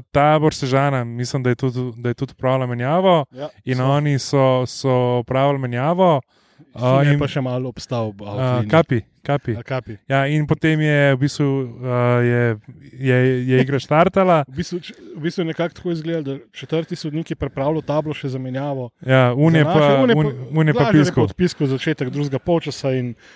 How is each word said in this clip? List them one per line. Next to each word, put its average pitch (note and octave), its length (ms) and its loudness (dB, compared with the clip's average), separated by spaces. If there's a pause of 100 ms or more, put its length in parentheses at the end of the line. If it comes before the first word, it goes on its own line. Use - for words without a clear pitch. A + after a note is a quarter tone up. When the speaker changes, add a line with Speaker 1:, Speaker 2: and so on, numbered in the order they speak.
Speaker 1:
tabor D3+ 460 4
Sežana, C3+ 540 0
mislim, A#2+ 340 -6
da B2 100 0
je A#2+ 60 0
tudi, B2+ 240 -4 (140)
da A#2+ 140 -6
je A#2+ 80 -4
tudi C3+ 160 -8
opravila C3 340 -2
menjavo D3 640 0
Speaker 2:
Ja, C3+ 200 -12 (140)
Speaker 1:
in B2+ 140 -4
Speaker 2:
so. B2+ 100 0
Speaker 1:
oni D3 300 2
so, C3+ 280 0 (180)
so C3 300 -4 (260)
opravili C3+ 400 0
menjavo. C#3+ 600 0 (500)
A, B2+ 280 2
Speaker 2:
Fine D3 140 4
Speaker 1:
in C#3+ 60 2
Speaker 2:
pa C#3+ 80 0
še C#3 140 -4
malo B2+ 280 -4
obstal A#2 400 -6
ob G2+ 120 -12
Speaker 1:
A, G2+ 60 -14
Speaker 2:
outline. B2 400 -2
Speaker 1:
Kapi, C#3 320 2 (220)
Kapi. C#3 320 -4
Speaker 2:
A, A2+ 100 -8
Kapi. A#2+ 320 -10 (100)
Speaker 1:
Ja, C3+ 200 0
in D3+ 200 0
potem D#3 360 0
je D3+ 160 2 (120)
v C3+ 100 2
bistvu, C#3+ 280 -2 (340)
a, B2 180 -4 (180)
je, A#2+ 240 2 (520)
je, C3 240 0 (280)
je B2+ 140 2
igra C3+ 200 0
štartala. F3 680 2
Speaker 2:
<laughs> - 40 -12
V C3+ 80 -20
bistvu, F3 240 -6
č-, - 140 -16 (140)
v E3 120 -16
bistvu E3 200 -4
je E3 60 -2
nekako E3 260 -4
tako - 180 -8
izgledalo, E3 360 -4
da C3+ 80 -6 (140)
četrti D#3+ 460 -6
sodnik D#3 360 -6
je D#3+ 60 -8
pripravljal C#3+ 460 -4
tablo D3+ 300 -2
še C#3 160 -8
za C3 100 -6
menjavo. C3 600 -6
Speaker 1:
Ja, B2+ 340 2
un D#3 220 4
je D#3 80 6
Speaker 2:
Za C#3+ 60 2
naše, D#3+ 120 4
Speaker 1:
pa, C#3+ 160 4
Speaker 2:
un C3+ 120 4
je A3+ 80 4
Speaker 1:
un, D3+ 100 2
Speaker 2:
pa, C3 260 -8
Speaker 1:
un D#3 120 2
je D3+ 80 4
pa A#3+ 80 0
Speaker 2:
Glažar A3 120 4
je D#3 80 8
Speaker 1:
piskal. E3+ 160 2
Speaker 2:
pa A2 120 2
odpiskal E3 400 -2
začetek C3 420 -2
drugega C#3 300 -4
polčasa D#3 520 -2
in B2 220 -4 (220)